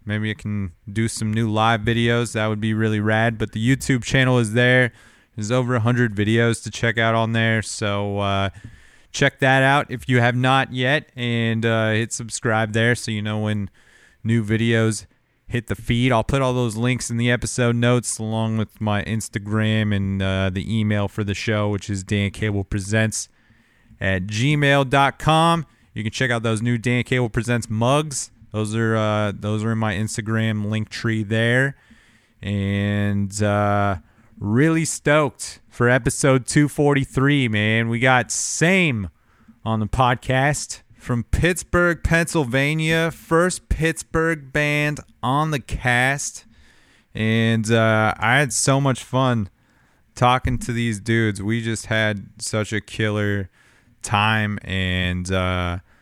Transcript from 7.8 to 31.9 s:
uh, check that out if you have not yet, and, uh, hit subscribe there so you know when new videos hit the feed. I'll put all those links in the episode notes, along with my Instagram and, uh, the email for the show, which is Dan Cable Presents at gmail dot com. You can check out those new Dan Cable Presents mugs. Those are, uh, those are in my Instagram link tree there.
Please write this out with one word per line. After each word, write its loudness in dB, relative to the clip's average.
uh, 0
check 0
that 4
out 2
if -10
you 4
have 2
not 2
yet, -2
and, -2
uh, 2
hit 0
subscribe -2
there 4
so -6
you -4
know -4
when -2
new 2
videos 2
hit -4
the -2
feed. 0
I'll 4
put 0
all 0
those -2
links -2
in -4
the 2
episode 0
notes, 0
along -2
with -6
my 0
Instagram -2
and, -2
uh, 0
the -2
email 0
for -6
the -4
show, -2
which -6
is -4
Dan 0
Cable -4
Presents -2
at -2
gmail 2
dot 2
com. 2
You -6
can -4
check -2
out -2
those 0
new 0
Dan 0
Cable -2
Presents -2
mugs. -2
Those -4
are, 0
uh, 0
those -4
are 0
in -2
my -2
Instagram -2
link -4
tree -2
there. 0